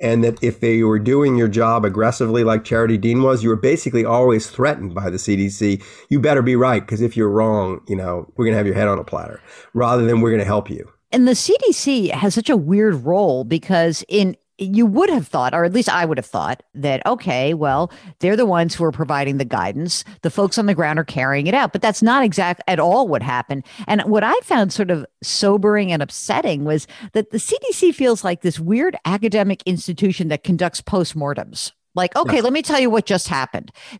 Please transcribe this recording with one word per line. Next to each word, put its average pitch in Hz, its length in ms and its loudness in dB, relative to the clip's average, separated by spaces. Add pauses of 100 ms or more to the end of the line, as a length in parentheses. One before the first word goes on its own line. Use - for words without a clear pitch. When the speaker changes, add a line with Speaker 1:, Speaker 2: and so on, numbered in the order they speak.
Speaker 1:
and 117 220 2
that 117 180 0
if 117 200 -2
they 113 240 2
were 107 160 2
doing 131 360 2
your 117 120 4
job 113 360 2
aggressively 113 600 0
like 110 180 2
Charity 113 340 0
Dean 117 280 2
was, 131 180 2
you 113 60 2
were 113 80 2
basically 127 480 0
always 117 440 2
threatened 127 460 -4
by 95 160 -4
the 90 80 -6
C - 160 -2
D 98 140 2
C. 101 340 -2 (260)
"You 143 120 2
better 143 220 2
be 127 120 2
right, 120 320 2
'cause 107 140 -4
if 117 160 -2
you're 110 120 2
wrong, 104 600 0
you 101 80 -4
know, 90 400 -6
we're 123 80 0
gonna 110 140 2
have 104 80 0
your 95 100 -2
head 101 100 2
on 98 140 0
a - 40 -8
platter," - 360 -10 (340)
rather 120 300 2
than, 113 160 2
"We're 117 100 2
gonna 110 140 2
help 101 260 -2
you." - 180 -12 (240)
Speaker 2:
And 247 160 4
the 254 60 4
C 381 300 2
D 427 80 4
C 254 360 0
has 175 260 0
such 226 160 0
a 269 60 4
weird 180 480 2
role 160 400 2
because 165 640 0
in, 196 280 0 (220)
you 202 280 2
would 285 240 2
have 240 180 -2
thought, 127 260 -2
or 170 100 2
at 175 80 0
least 220 160 0
I 175 180 0
would 156 100 -2
have 127 100 -4
thought, 95 360 -6 (120)
that, 139 300 -2
okay, 151 480 -2
well, 151 400 -2 (280)
they're 190 160 2
the 247 100 2
ones 170 280 0
who 170 100 -2
are 156 80 2
providing 139 440 -2
the 135 80 -2
guidance. 120 580 -4 (200)
The 165 80 -2
folks 202 260 -2
on 220 100 0
the 202 80 2
ground 156 240 0
are 160 60 0
carrying 139 420 -2
it 185 60 0
out. 247 200 2
But - 100 -6
that's 214 200 0
not 247 220 4
exact 180 420 -2
at 180 140 0
all 196 260 2
what 139 160 0
happened. 127 420 -4 (220)
And 208 160 0
what 208 220 2
I 247 180 0
found 220 300 0
sort 190 180 -2
of 160 140 -2 (180)
sobering 208 720 2
and 151 100 0
upsetting 180 640 -4
was 151 220 0 (260)
that 214 180 -2
the 220 80 -4
C - 220 -4
D 508 120 -4
C 349 200 2
feels 240 320 0
like 175 160 -2
this 170 180 -2
weird 226 460 0
academic 202 600 0
institution 180 640 -2
that 151 140 -4
conducts 175 380 -2
postmortems. - 920 -6 (220)
Like, 180 220 -2
"Okay, 311 200 0
Speaker 1:
Yeah. 240 60 2
Speaker 2:
let 247 100 0
me 302 100 -2
tell 294 180 0
you 254 100 2
what 220 160 0
just 196 220 -2
happened." 131 420 -6 (300)